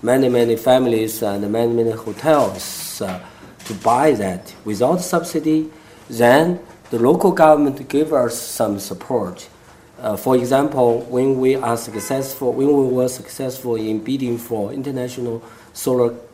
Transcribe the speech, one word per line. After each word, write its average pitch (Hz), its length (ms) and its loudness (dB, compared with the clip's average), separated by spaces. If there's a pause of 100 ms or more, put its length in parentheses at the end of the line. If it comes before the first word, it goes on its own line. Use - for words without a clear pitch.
many, 127 260 2
many 117 300 2
families 117 680 2
and 101 260 -2
many, 117 220 0
many 117 200 2
hotels, 110 1080 -2
uh, 92 240 -8 (380)
to 113 120 -8
buy 123 360 2
that 95 420 -4 (120)
without 120 340 0
subsidy, 156 720 -2 (380)
then 147 500 4 (300)
the 117 100 -4
local 151 320 4
government 147 560 4
gave 156 240 0
us 123 260 0
some 104 400 -2
support. 95 680 -6 (540)
Uh, 107 160 -4
for 127 180 2
example, 123 680 2
when 127 360 0
we 131 160 2
are 120 220 -2
successful, 123 760 -6
when 135 160 0
we 135 260 2
were 127 140 0
successful 123 680 -8
in 110 280 -4
bidding 131 340 -4
for 110 360 -6
International 123 680 -6 (300)
Solar 123 420 2 (200)